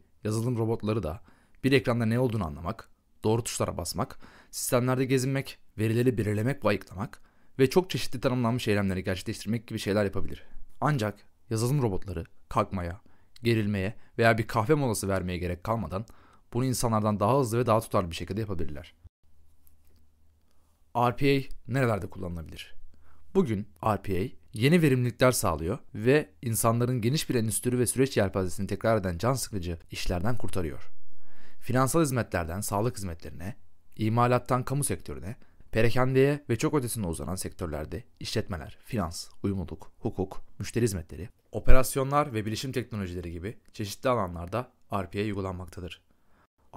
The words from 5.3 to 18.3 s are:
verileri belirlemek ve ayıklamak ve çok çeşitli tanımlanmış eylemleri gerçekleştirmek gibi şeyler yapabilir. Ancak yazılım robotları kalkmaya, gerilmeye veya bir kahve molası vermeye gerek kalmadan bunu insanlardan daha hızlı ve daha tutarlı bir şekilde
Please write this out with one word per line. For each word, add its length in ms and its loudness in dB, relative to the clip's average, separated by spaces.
verileri 400 2
belirlemek 480 -2
ve 20 4
ayıklamak 540 -4
ve 100 6
çok 200 2
çeşitli 320 -2
tanımlanmış 460 0
eylemleri 360 2
gerçekleştirmek 640 -4
gibi 120 -6
şeyler 260 2
yapabilir. 380 0
Ancak 380 0
yazılım 320 0
robotları 420 -2
kalkmaya, 520 -4
gerilmeye 520 0
veya 200 4
bir 100 -4
kahve 260 0
molası 340 0
vermeye 300 -2
gerek 260 -6
kalmadan 420 -4
bunu 120 0
insanlardan 540 0
daha 200 4
hızlı 200 0
ve 60 0
daha 160 4
tutarlı 300 -2
bir 40 -8
şekilde 260 -6